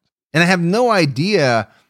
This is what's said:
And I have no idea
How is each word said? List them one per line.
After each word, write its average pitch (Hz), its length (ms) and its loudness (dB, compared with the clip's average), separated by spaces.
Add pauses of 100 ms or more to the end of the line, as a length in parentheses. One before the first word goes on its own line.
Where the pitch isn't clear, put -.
(340)
And 156 80 0
I 175 60 2
have 185 120 2
no 202 300 0
idea 147 800 0 (200)